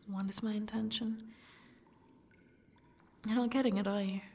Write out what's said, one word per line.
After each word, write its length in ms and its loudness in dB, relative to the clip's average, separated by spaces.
What 220 -2
is 140 -2
my 100 0
intention? 640 -2
You're 100 2
not 160 4
getting 260 4
it, 100 2
are 140 2
you? 200 0